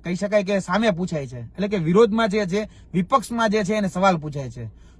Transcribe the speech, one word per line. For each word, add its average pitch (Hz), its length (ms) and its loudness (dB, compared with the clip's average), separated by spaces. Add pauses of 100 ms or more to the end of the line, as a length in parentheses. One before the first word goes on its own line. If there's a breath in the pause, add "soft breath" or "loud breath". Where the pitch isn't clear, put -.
કહી 175 120 -4
શકાય 202 280 0
કે 196 160 0
સામે 208 320 0
પૂછાય 165 360 -4
છે, 123 120 -14
એટલે 147 280 -6
કે 202 100 -2
વિરોધમાં 214 520 4
જે 208 160 0
છે, 202 240 -2 (240 soft breath)
વિપક્ષમાં 226 560 0
જે 214 140 0
છે, 190 100 -2
એને 208 140 0
સવાલ 180 300 2
પૂછાય 143 320 -8
છે. 113 380 -14 (120 soft breath)